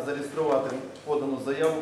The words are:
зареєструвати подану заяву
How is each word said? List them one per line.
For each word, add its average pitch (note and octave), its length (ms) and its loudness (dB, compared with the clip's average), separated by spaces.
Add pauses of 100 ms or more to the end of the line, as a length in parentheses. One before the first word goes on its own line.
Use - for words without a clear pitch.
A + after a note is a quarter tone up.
зареєструвати C#3+ 720 0 (280)
подану C#3 420 0
заяву D#3 360 2